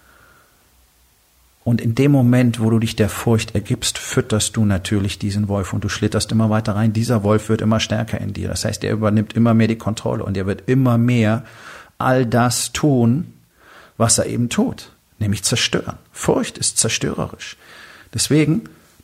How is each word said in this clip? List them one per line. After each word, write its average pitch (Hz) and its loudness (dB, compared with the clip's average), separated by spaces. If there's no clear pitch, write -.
Und 120 0
in 113 -2
dem 139 4
Moment, 123 4
wo 110 2
du 113 4
dich 113 -2
der 104 2
Furcht - 0
ergibst, - -4
fütterst - -2
du 110 4
natürlich 98 -2
diesen 101 -2
Wolf 98 -2
und 104 -4
du 101 -2
schlitterst - -2
immer 110 4
weiter 107 0
rein. 110 2
Dieser 113 0
Wolf 104 2
wird 110 0
immer 110 2
stärker 110 -4
in 101 -8
dir. 95 -6
Das 92 -4
heißt, 104 -6
er 101 -2
übernimmt 107 0
immer 117 4
mehr 113 4
die 113 0
Kontrolle 110 -4
und 98 -2
er 98 -2
wird 98 -6
immer 127 2
mehr 117 2
all 127 2
das 120 0
tun, 123 2
was 110 2
er - 0
eben 117 -2
tut, - -2
nämlich 104 -2
zerstören. - -2
Furcht - -2
ist - -4
zerstörerisch. - -4
Deswegen, 151 2